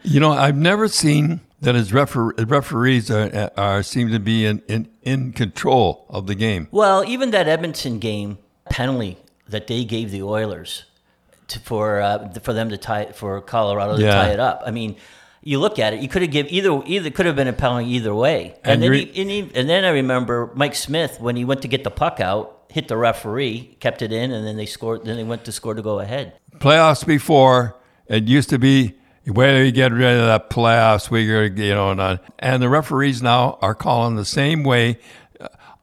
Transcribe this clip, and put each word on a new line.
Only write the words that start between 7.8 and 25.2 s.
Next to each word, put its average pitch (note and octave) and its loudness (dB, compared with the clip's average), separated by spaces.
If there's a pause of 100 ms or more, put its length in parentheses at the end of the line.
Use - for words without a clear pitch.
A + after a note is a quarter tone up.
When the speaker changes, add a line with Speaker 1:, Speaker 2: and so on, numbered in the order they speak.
Speaker 2:
game G#2 -8 (320)
penalty B2 -4 (300)
that G#2 -8
they A#2+ -4
gave A2 -6
the G2 -8
Oilers G2+ -6 (640)
to, - -10
for, G#2+ -2
uh, G#2 -2 (140)
for A#2+ -4
them A2+ -4
to G#2 -8
tie, G#2+ -6
for G2 -8
Colorado G#2 -2
to G#2+ 2
Speaker 1:
Yeah. G#2 4
Speaker 2:
tie G2 4
it G2+ -2
up. - 0
I A#2 -6
mean, A2 -6 (480)
you C#3 -2
look G#3 0
at G#2+ 2
it, A2 -8
you C3+ -6
could F#3 -2
have E3 -2
give C#3+ 0
either, F3 0
either E3+ -4
could F3+ -2
have D#3+ 0
been C3+ 0
a A#2+ -4
penalty B2 -2
either A2 -2
way. A#2 0 (100)
And C3+ 2
Speaker 1:
And A#2+ 2
Speaker 2:
then B2+ 4
Speaker 1:
re- C3+ 0
Speaker 2:
he, F#3+ -6
and G3 -6
he, G3+ -6
and B2+ -2
then F#3+ 2
I F3+ 2
remember B2+ 0
Mike C#3+ -2
Smith, D#3 -4
when A#2+ -2
he B2 -4
went C3+ -2
to C3+ -8
get B2 -2
the G#2 -4
puck - -4
out, G2 -4 (120)
hit - -8
the A2+ -4
referee, A#2 -4
kept A#2 -4
it A2 -6
in, A#2+ -4
and G#2+ -6
then G#2+ -8
they G#2+ -8
scored. A2+ -6
Then A2 -6
they A2+ -8